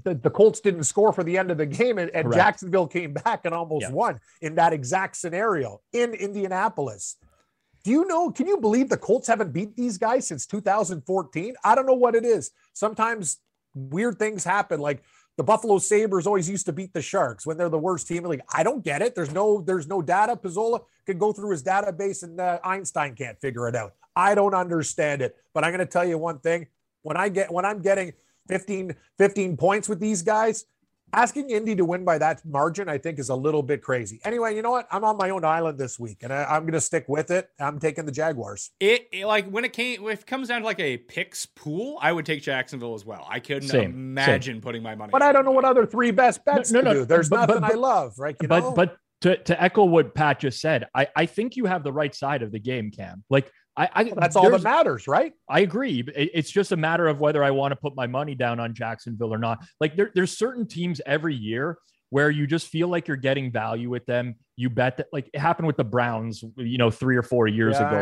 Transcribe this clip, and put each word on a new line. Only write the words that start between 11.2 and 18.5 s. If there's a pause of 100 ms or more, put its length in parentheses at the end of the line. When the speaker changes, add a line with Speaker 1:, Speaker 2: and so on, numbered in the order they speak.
Speaker 1:
I
don't
know
what
it
is. (240)
Sometimes (360)
weird
things
happen,
like (360)
the
Buffalo
Sabres
always
used
to
beat
the
Sharks
when
they're
the
worst
team
in
the
league. (100)